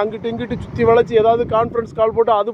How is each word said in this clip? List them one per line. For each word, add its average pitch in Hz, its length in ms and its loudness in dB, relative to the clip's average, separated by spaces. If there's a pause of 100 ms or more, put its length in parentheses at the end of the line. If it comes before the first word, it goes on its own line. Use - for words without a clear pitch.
அங்கிட்டு 214 300 -4
இங்கிட்டு 226 340 -6
சுத்தி - 240 -4
வளைச்சு 233 320 4
ஏதாவது 233 220 2 (100)
கான்ஃபரன்ஸ் 226 460 -2
கால் 220 180 2
போட்டு 233 240 2
அது 208 140 -2